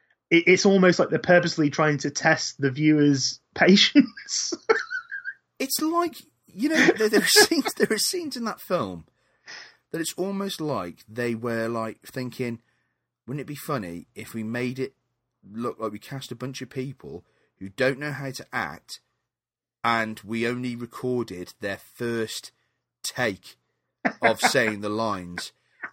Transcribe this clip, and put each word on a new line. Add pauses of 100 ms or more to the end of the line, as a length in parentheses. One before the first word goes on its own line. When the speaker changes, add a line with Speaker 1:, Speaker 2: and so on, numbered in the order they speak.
(300)
Speaker 1:
it,
it's
almost
like
they're
purposely
trying
to
test
the
viewer's
<laughs>
patience. (1080)
Speaker 2:
It's
like, (380)
you
know, (120)
there,
there
are
<laughs>
scenes,
there
are
scenes
in
that
film (840)
that
it's
almost
like
they
were,
like,
thinking, (640)
"Wouldn't
it
be
funny
if
we
made
it (560)
look
like
we
cast
a
bunch
of
people (340)
who
don't
know
how
to
act, (840)
and
we
only
recorded
their
first (500)
take (680)
of
Speaker 1:
<laughs>
Speaker 2:
saying
the
lines, (400)